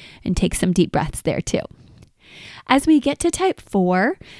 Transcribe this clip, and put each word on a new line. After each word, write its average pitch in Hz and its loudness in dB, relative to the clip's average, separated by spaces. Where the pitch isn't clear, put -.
and 180 -2
take - 0
some - 0
deep 175 2
breaths - -4
there - -2
too. - -2
As 269 2
we 311 6
get 277 -2
to 339 0
type 370 0
four, 190 0